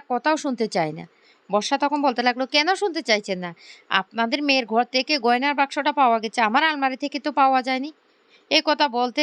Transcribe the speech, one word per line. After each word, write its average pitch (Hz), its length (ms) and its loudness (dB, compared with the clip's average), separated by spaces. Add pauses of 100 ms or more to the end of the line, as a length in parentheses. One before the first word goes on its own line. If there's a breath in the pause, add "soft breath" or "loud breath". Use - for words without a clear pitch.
কথাও 285 280 0
শুনতে 254 320 -4
চাই 165 240 -2
না।" 170 120 -12 (460 soft breath)
বর্ষা 208 280 0
তখন 285 240 -2
বলতে 262 200 0
লাগলো, 247 240 0
"কেন 294 280 2
শুনতে 359 280 -4
চাইছেন 208 360 -2
না? 180 120 -8 (400 loud breath)
আপনাদের 233 520 -2
মেয়ের 269 240 0
ঘর 226 180 0
থেকে 262 340 -2
গয়নার 247 360 2
বাক্সটা 277 380 -2
পাওয়া 254 280 4
গেছে, 214 200 -6
আমার 226 240 2
আলমারি 277 320 0
থেকে 285 240 -6
তো 302 120 -4
পাওয়া 269 300 4
যায়নি।" 262 280 -4 (600 soft breath)
এ 311 140 4
কথা 302 240 2
বলতে 240 340 -2